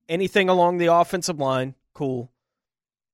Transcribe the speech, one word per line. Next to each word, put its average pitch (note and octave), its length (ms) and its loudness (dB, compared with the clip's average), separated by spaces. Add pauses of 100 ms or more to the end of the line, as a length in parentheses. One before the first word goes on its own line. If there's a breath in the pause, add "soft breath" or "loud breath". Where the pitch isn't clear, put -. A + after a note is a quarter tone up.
Anything F#3 420 0
along F3+ 280 2
the E3+ 160 2
offensive E3+ 460 0
line, C3 340 -2 (200)
cool. B2+ 360 -6 (840)